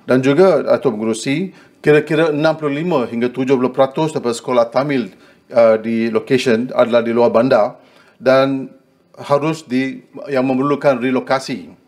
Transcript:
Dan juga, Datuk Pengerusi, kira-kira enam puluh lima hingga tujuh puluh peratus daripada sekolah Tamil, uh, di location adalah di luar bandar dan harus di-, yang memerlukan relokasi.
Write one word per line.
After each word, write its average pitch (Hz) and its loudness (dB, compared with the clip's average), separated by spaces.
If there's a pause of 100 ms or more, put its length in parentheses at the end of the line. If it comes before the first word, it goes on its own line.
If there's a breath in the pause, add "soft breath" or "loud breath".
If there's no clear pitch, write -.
Dan 127 0
juga, 156 4
Datuk 120 0
Pengerusi, 131 -4 (240 soft breath)
kira-kira 151 2
enam 151 0
puluh 147 -4
lima 156 -2
hingga 117 -2
tujuh 131 0
puluh 127 0
peratus 151 0
daripada 120 -4
sekolah 120 0
Tamil, 131 -2 (400 soft breath)
uh, 113 6
di 113 -2
location 120 0
adalah 120 2
di 113 -2
luar 120 4
bandar 117 2 (400 soft breath)
dan 135 0 (400)
harus 143 -2
di-, 127 -4 (240)
yang 131 -2
memerlukan 139 0
relokasi. 127 -4 (180)